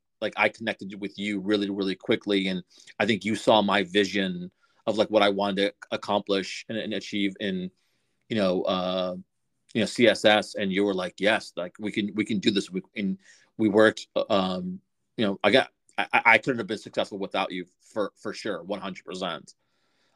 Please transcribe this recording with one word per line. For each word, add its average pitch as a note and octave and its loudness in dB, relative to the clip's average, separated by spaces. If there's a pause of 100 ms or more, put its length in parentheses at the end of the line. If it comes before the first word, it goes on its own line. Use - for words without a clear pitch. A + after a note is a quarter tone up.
(200)
like, G#2 -4
I G#2+ 4
connected G#2 -6
with G2+ -10
you G2+ -4
really, G2+ 0
really F#2+ -2
quickly. G2+ 0
And F#2 -4 (340)
I G#2+ 2
think G2+ -2
you G#2+ -2
saw G#2+ 6
my G2 2
vision F#2 0 (380)
of, G#2 -2
like, G#2+ 2
what G#2 6
I G2+ 6
wanted G2 0
to G2+ 0 (180)
accomplish G2+ -2
and, A2+ -6
and G#2 -6
achieve G2 -4
in, F#2 -4 (580)
you A#2 -4
know, F#2 2
uh, F#2 -2 (580)
you A2+ 0
know, G2 0
C A#2 4
S G2 2
S, G#2 4
and G2+ -2
you G2 2
were G2+ 0
like, F2+ -6
"Yes, - 0
like, F2+ -8
we G#2 -6
can, G#2 -2
we G#2+ 0
can G#2+ -4
do A2+ 2
this." - -4
We, F#2 -6 (160)
and F#2+ -4 (400)
we A2 2
worked, G#2+ 4
uh, - 0
um, F#2 -2 (380)
you G#2 0
know, G2 -2
I G#2 6
got, B2 4 (300)
I, F#2 -2
I, B2 2
I A2+ 8
couldn't B2 -2
have G#2+ -4
been G2+ -6
successful G2+ -6
without F#2+ -4
you F2+ -8 (260)
for, G#2 -4
for G#2 -10
sure. F#2 -8
One F#2+ -8
hundred F#2+ -12
percent. F2+ -8 (640)